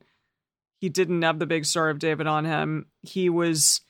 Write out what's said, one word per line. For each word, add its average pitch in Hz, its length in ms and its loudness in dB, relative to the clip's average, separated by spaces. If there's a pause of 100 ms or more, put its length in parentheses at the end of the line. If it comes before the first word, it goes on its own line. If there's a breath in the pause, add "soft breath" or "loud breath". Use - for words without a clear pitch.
(800)
he 190 80 -4
didn't 170 340 0
have 160 160 2
the 170 80 -2
big 156 180 -2
Star 156 260 0
of 151 100 -4
David 156 260 -2
on 156 180 0
him. 156 420 -2 (160)
He 185 280 0
was 165 600 2